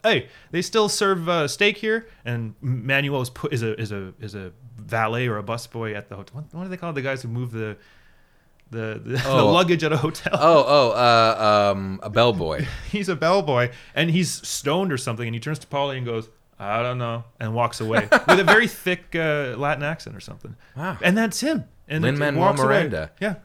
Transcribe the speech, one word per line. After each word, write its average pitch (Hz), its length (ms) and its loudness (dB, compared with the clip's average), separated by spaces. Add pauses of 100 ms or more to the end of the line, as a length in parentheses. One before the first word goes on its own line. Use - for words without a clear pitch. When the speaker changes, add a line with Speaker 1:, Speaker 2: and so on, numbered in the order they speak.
Speaker 1:
"Hey, 214 240 2 (240)
they 175 100 -2
still 214 280 2
serve, 190 380 0
uh, 170 200 2
steak 202 300 0
here?" 220 300 -4 (160)
And 117 380 -6
Manuel 135 600 -2
is 123 80 -4
put, - 220 -8
is 120 120 -2
a, 110 160 -4
is 104 120 -6
a, 98 300 -10
is 104 140 -14
a 92 160 -12 (260)
valet 113 500 -2
or 110 100 -2
a 104 60 -6
busboy 113 520 -8
at 101 140 -12
the 101 80 -14
hotel. 98 240 -16
What, 151 120 -16
what 170 100 -10
do 190 60 -10
they 180 80 -10
call 170 160 -8
the 139 80 -6
guys 135 200 -4
who 123 80 -10
move 120 220 -6
the, 110 240 -8 (960)
the, 110 340 -8
the, 107 80 -10
<laughs> 131 60 -2
the 127 100 -2
Speaker 2:
Oh. 120 240 4
Speaker 1:
luggage 170 320 4
at 151 100 0
a 147 40 2
hotel? 156 420 -4
Speaker 2:
Oh, 151 280 8
oh, 135 240 6
uh, 110 840 6
um, 95 300 -6
a 107 60 -8
bellboy. 101 560 2 (120)
Speaker 1:
<laughs> - 140 -12
He's 196 180 -2
a 180 60 0
bellboy, 147 560 2 (240)
and 165 140 0
he's 170 200 2 (180)
stoned 175 440 -2
or 131 60 -2
something, 120 300 -6
and 113 80 -6
he 117 40 -6
turns 151 200 -6
to - 80 -20
Paulie 139 300 -4
and 127 80 -8
goes, 113 240 -6 (280)
"I 104 260 -2
don't 123 160 -4
know," 117 260 -6 (120)
and 113 160 -6
walks 120 280 -2
away 113 280 0
Speaker 2:
<laughs> - 180 4
Speaker 1:
with 277 120 8
a 190 60 4
very 214 220 6
thick, - 460 -4
uh, 147 440 -2
Latin 143 260 -2
accent 147 320 -8
or 92 60 -16
something. - 340 -16 (220)
Speaker 2:
Wow. 170 240 -6
Speaker 1:
And 180 160 4
that's 226 240 0
him. 285 240 -2 (240)
And 156 140 -2
it - 40 4
Speaker 2:
Lin-Manuel 143 380 0
Speaker 1:
walks 196 140 2
away. 131 80 4
Speaker 2:
Miranda. 135 440 0 (100)
Speaker 1:
Yeah. 196 240 -2